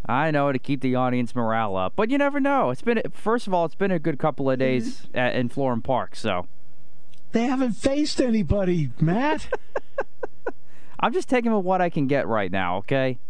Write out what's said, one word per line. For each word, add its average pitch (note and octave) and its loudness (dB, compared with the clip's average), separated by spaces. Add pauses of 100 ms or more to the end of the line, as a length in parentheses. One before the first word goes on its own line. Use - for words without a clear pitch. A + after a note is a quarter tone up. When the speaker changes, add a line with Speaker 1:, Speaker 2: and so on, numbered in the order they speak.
Speaker 1:
I C#3+ 0
know, C#3+ 0
to C3 -2
keep C#3 -2
the B2+ 0
audience B2 0
morale A2+ 0
up. F#2 -2
But A3 0
you C#4+ 0
never C#4+ 0
know. C4+ 0
It's B2+ -4
been, A#3 0 (120)
first A#3 -2
of F#3+ -2
all, E3+ 2
it's D#3 -2
been G3 0
a E3+ 0
good D3+ -2
couple C#3 0
of B2+ 0
days - 0
Speaker 2:
Mm-hmm. - -2
Speaker 1:
at, B2 0
in B2 0
Florham B2 -2
Park, A2+ -2
so. F#2 -2 (840)
Speaker 2:
They A#3 0
haven't C4 0
faced C#4+ 0
anybody, F#3+ 2 (100)
Matt. B3+ 0 (800)
Speaker 1:
<laughs> - -2
I'm A3+ 6
just F#4 0
taking A#3 4 (100)
what F#3 4
I F3 4
can D3 2
get C3 2
right G2+ 2
now, F#2 2
okay? C3 0 (120)